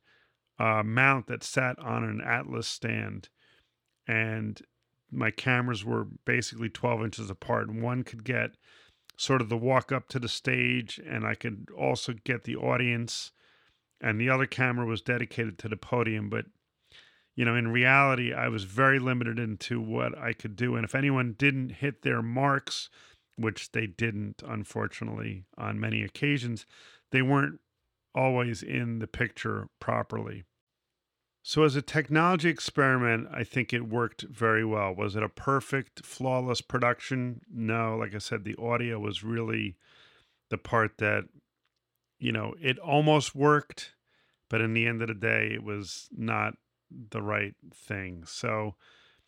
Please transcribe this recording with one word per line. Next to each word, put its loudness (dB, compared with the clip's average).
uh, 4
mount 4
that -6
sat 0
on -2
an -4
Atlas -2
stand. -6
And -2
my 0
cameras 0
were 0
basically 0
twelve 0
inches -6
apart. -2
And -4
one -2
could -14
get -2
sort 2
of -2
the 0
walk 2
up -4
to -4
the -4
stage, 0
and -2
I 0
could -8
also 0
get -2
the -6
audience. 0
And 0
the 2
other 4
camera 0
was -2
dedicated -4
to -10
the -4
podium. -2
But, -4
you 2
know, 4
in 2
reality, 6
I 0
was -2
very 6
limited 0
into -4
what -2
I -4
could -8
do. 0
And 0
if -8
anyone 2
didn't 2
hit -6
their 0
marks, 0
which -2
they 0
didn't, -4
unfortunately, -6
on -4
many -2
occasions, -2
they 6
weren't 2
always 2
in -2
the -6
picture -4
properly. -4
So 4
as 6
a 0
technology 2
experiment, 2
I -4
think -2
it -2
worked -2
very 2
well. 0
Was -2
it 0
a -2
perfect, -2
flawless -2
production? 0
No. 0
Like -4
I -6
said, -6
the -6
audio -2
was -4
really -2
the -2
part 2
that, 2
you 0
know, -2
it 0
almost 4
worked, 2
but 2
in 2
the 4
end 0
of -2
the -4
day, 2
it -8
was -8
not -2
the -6
right -2
thing. -10
So -4